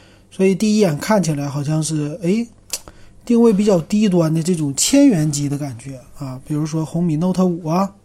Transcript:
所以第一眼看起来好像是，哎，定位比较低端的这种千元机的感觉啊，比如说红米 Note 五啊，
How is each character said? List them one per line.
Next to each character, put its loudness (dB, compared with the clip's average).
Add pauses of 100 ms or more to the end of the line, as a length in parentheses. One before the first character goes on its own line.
(300)
所 0
以 4
第 0
一 2
眼 2
看 0
起 -2
来 -4
好 -6
像 -2
是， -6
哎， -2 (760)
定 2
位 6
比 2
较 2
低 0
端 2
的 0
这 0
种 -4
千 4
元 2
机 -4
的 -4
感 -8
觉 -16 (200)
啊， -12
比 -6
如 -2
说 -4
红 -4
米 0
Note 0
五 -2
啊， 0 (120)